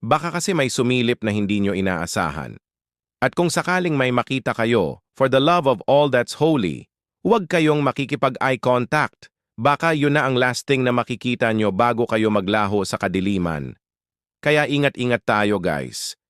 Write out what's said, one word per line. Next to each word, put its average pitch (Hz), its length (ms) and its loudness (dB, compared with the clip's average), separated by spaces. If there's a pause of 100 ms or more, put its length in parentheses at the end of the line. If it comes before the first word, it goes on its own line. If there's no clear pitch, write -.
Baka 151 320 -2
kasi 170 160 -4
may 156 160 2
sumilip 120 560 0
na 107 80 -2
hindi 104 320 0
nyo 98 160 0
inaasahan. 85 800 -4 (640)
At 127 160 0
kung 175 100 2
sakaling 175 460 -2
may 131 160 0
makita 123 400 -2
kayo, 113 480 0 (160)
for 131 180 2
the 135 80 4
love 156 300 2
of 117 160 0
all 143 240 4
that's 123 260 -2
holy, 117 540 0 (340)
huwag 196 240 2
kayong 151 320 2
makikipag-eye 131 800 -2
contact. 123 720 -2 (220)
Baka 143 400 0
yun 147 240 2
na 135 80 0
ang 135 80 0
last 127 320 -2
thing 135 160 2
na 127 80 2
makikita 120 640 0
nyo 107 160 2
bago 117 400 0
kayo 110 240 2
maglaho 101 480 0
sa 98 160 -6
kadiliman. 90 800 -2 (640)
Kaya 147 240 2
ingat-ingat 123 560 0
tayo, 104 400 0
guys. 71 560 -6 (120)